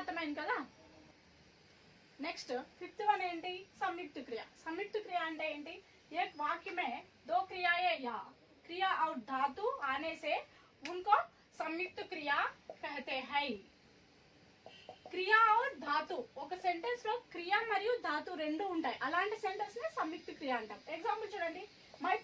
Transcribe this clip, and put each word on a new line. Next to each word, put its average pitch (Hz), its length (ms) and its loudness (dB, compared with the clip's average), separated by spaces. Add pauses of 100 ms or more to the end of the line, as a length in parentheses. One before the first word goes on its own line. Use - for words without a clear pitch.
అర్థమైంది 330 420 -2
కదా? 403 160 0 (1700)
నెక్స్ట్ 339 260 -6 (260)
ఫిఫ్త్ 359 300 -8
వన్ 403 220 4
ఏంటి? 349 220 -4 (300)
సంయుక్త 339 360 -4 (100)
క్రియ. 220 140 -6 (220)
సంయుక్త 392 320 -4 (100)
క్రియ 359 220 -2
అంటే 311 260 -4
ఏంటి? 302 200 -10 (460)
ఏక్ - 220 -2
వాక్య 339 360 -2
మే 320 100 0 (400)
దో 330 80 2 (140)
క్రియాయే 359 440 2 (120)
యా 226 120 -2 (480)
క్రియా 370 240 0 (180)
ఔర్ 294 120 -4 (120)
ధాతు 277 340 0 (260)
ఆనే 320 300 -2
సే 302 100 0 (580)
ఉన్కో 370 260 6 (420)
సంయుక్త 330 420 -4 (120)
క్రియ 294 180 -2 (520)
కహతే 285 360 -6 (120)
హై. 285 180 2 (1600)
క్రియ 370 200 4 (260)
ఔర్ 508 160 2 (100)
ధాతు, 311 320 2 (260)
ఒక 294 120 -6 (100)
సెంటెన్స్ 381 440 0
లో 440 60 2 (180)
క్రియ 349 220 0 (160)
మరియు 415 240 4 (120)
ధాతు 302 260 -2 (100)
రెండు 302 220 0 (100)
ఉంటాయి, 294 320 0
అలాంటి 370 380 2
సెంటెన్స్ 403 380 -2
ని 640 140 -2
సంయుక్త 349 420 -4
క్రియ 269 220 -2
అంటాం. 208 200 -10 (140)
ఎగ్జాంపుల్ 415 400 -2
చూడండి, 339 280 -4 (420)
మై 381 200 6